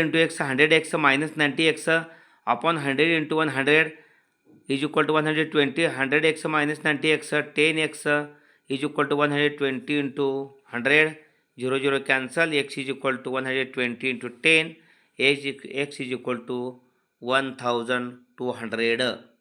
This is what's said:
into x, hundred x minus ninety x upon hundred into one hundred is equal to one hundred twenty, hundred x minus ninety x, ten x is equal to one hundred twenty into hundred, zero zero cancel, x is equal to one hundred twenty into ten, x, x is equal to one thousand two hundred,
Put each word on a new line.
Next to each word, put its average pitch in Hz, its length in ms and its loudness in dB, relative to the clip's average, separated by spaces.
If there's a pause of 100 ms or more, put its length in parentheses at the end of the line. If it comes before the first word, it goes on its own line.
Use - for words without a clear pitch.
into 160 220 2
x, 160 160 -2
hundred 147 340 2
x 160 200 2
minus 147 420 2
ninety 156 320 2
x 156 200 0 (600)
upon 156 300 2
hundred 143 380 2
into 156 200 -2
one 156 140 2
hundred 147 420 4 (760)
is 139 140 -2
equal 151 220 2
to 151 80 0
one 156 120 2
hundred 156 260 0
twenty, 147 340 2
hundred 135 400 0
x 156 200 0
minus 151 380 -2
ninety 156 280 0
x, 151 220 -2 (220)
ten 156 240 2
x 151 260 -4
is 147 800 -4
equal 147 240 0
to 147 100 0
one 147 140 2
hundred 147 260 0
twenty 139 420 -2
into 139 520 -4 (140)
hundred, 147 520 2 (400)
zero 127 220 0
zero 139 200 0
cancel, 139 540 0
x 139 240 -2
is 135 120 -6
equal 135 280 -2
to 127 140 -10
one 131 120 -2
hundred 131 300 -4
twenty 127 380 -4
into 123 180 -8 (140)
ten, 160 320 2 (440)
x, 139 220 2 (320)
x 143 260 -6
is 127 140 -8
equal 123 240 -4 (140)
to 123 280 -8 (420)
one 131 360 -2
thousand 123 640 -2 (180)
two 123 160 -4
hundred, 117 480 -2 (400)